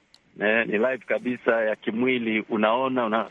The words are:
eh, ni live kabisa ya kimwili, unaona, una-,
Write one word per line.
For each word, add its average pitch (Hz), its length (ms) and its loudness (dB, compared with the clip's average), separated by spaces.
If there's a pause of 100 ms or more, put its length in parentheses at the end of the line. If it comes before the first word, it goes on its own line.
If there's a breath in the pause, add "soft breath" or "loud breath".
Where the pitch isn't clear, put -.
(400)
eh, 110 260 2
ni - 60 -6
live 120 340 0
kabisa 113 580 0
ya 107 120 0
kimwili, 113 720 -2
unaona, 123 580 0
una-, 107 240 -2